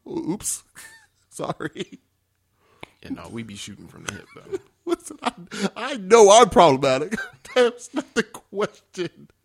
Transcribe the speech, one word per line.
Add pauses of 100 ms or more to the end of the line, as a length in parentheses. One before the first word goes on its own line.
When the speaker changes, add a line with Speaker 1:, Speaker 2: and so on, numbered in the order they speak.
Speaker 1:
Oops. (320)
<laughs>
Sorry." (1040)
Speaker 2:
Yeah,
no,
we
be
shooting
from
the
hip,
though. (140)
Speaker 1:
<laughs>
Listen,
I, (440)
I
know
I'm
problematic. (200)
<laughs>
That's
not
the
question. (160)